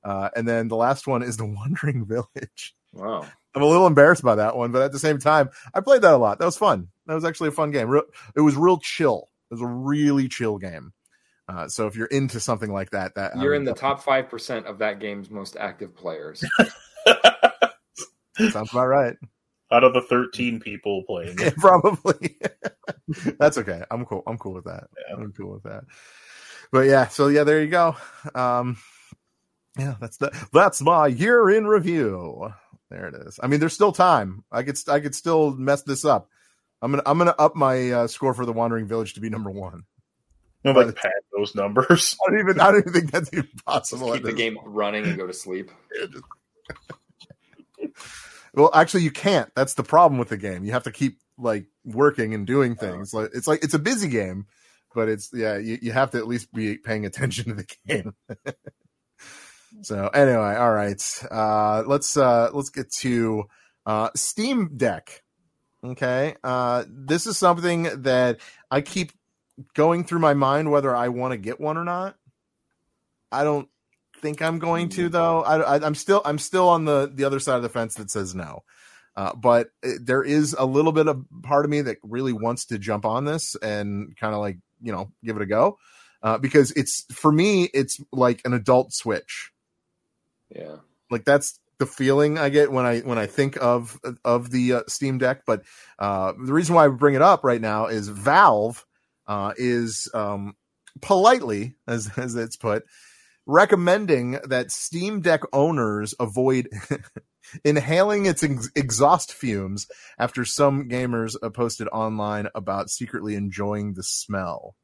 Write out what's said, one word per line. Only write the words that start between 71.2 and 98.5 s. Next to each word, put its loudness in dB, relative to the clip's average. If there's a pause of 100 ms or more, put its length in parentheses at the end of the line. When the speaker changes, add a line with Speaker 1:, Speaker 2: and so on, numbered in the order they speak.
Speaker 1:
get -10
one -4
or -6
not. -6 (1120)
I 0
don't -2 (540)
think -8
I'm -2
going -2
to, -4
Speaker 2:
Mm. -8
Speaker 1:
though. 2
I, 2 (180)
I, 0
I'm -2
still, 2
I'm -2
still 2
on 4
the, 2
the -4
other 0
side 0
of -2
the -6
fence -6
that -12
says -6
no. -12 (500)
Uh, -6
but 2 (140)
it, -8
there 2
is 0
a 0
little 2
bit 2
of -2 (200)
part 2
of -2
me 0
that -6
really -6
wants -4
to -6
jump -4
on -2
this -6
and -6
kinda, -4
like, -6 (240)
you -8
know, -10 (100)
give -8
it -6
a -6
go. 2 (460)
Uh, 0
because 4
it's, -4
for 2
me, 4 (100)
it's -2 (100)
like 2
an -2
adult 2
Switch. -8 (960)
Speaker 2:
Yeah. -16 (340)
Speaker 1:
Like, -4
that's 2 (200)
the -2
feeling 2
I 0
get 4
when 0
I, 0
when -4
I -4
think -2
of, 0 (260)
of 0
the, 2
uh, -2
Steam -4
Deck. -2
But, -2 (360)
uh, -2
the -6
reason 2
why 8
we 4
bring 4
it 2
up 6
right 0
now -2
is -4
Valve, 2 (400)